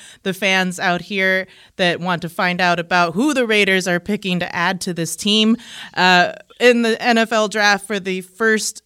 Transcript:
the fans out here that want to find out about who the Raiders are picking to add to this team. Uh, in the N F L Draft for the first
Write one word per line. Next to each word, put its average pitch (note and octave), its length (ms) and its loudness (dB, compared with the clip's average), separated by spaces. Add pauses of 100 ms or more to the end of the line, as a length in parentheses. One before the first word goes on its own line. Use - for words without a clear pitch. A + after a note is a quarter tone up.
(240)
the F#3+ 100 -4
fans F#3 440 0
out F3 220 -2
here F#3+ 460 -2 (300)
that F3 240 0
want E3+ 220 -4
to F3 60 -8
find F3+ 320 -2
out F3 180 2
about F3 360 0
who C4+ 180 0
the B3+ 140 0
Raiders G3 420 2
are F3 120 0
picking F#3+ 400 -4
to F3 140 -8
add F3 280 -2
to F#3 100 -6
this E3 240 -6
team. G#3+ 400 2 (380)
Uh, F3+ 380 4 (260)
in A#3+ 240 4
the A3+ 180 -2
N A3+ 180 2
F A3+ 140 0
L G#3+ 140 2
Draft G#3 400 0
for G#3 140 -4
the F#3 200 -4
first A3 640 -2